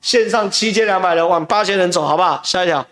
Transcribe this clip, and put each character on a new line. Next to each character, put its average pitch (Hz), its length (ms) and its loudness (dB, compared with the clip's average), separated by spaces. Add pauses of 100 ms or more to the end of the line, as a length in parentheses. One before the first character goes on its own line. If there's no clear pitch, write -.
线 226 260 0
上 202 220 -2
七 214 200 -2
千 214 140 0
两 190 160 0
百 180 140 0
人 165 120 2
往 170 200 2
八 208 180 0
千 196 140 -2
人 180 120 2
走， 175 140 0
好 147 100 0
不 170 80 2
好？ 160 220 0
下 185 200 -2
一 - 20 0
条。 147 260 -2